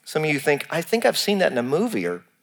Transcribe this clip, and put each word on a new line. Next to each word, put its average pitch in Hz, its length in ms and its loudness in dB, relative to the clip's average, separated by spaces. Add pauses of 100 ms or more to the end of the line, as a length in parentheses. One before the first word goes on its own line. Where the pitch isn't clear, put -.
some 156 220 -2
of 156 40 0
you 147 100 0
think, 147 300 0
"I 160 120 -2
think 226 240 0
I've - 120 4
seen 202 200 0
that 185 160 2
in 123 40 0
a 120 60 0
movie," 143 420 0
or 87 180 -4 (180)